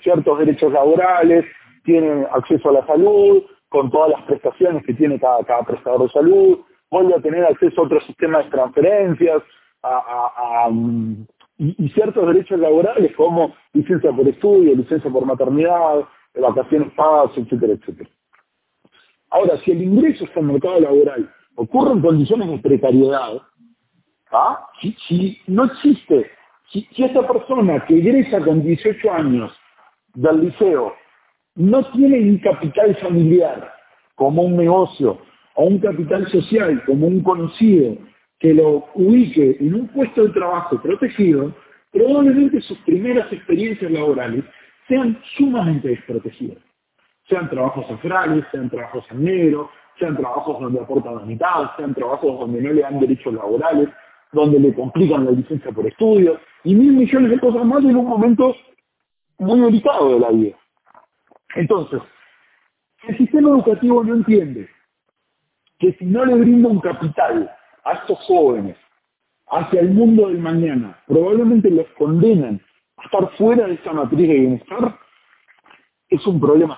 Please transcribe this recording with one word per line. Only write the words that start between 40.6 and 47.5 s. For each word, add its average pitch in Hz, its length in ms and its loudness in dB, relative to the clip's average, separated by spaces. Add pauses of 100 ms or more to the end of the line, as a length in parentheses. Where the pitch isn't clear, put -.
protegido, 165 720 -2 (380)
probablemente 269 720 2
sus - 180 -14
primeras 233 540 -2
experiencias 196 580 -4
laborales 139 540 -4 (420)
sean 254 320 -2 (180)
sumamente 180 520 -2
desprotegidas. - 680 -10 (720)
Sean 175 220 -4
trabajos 131 420 -6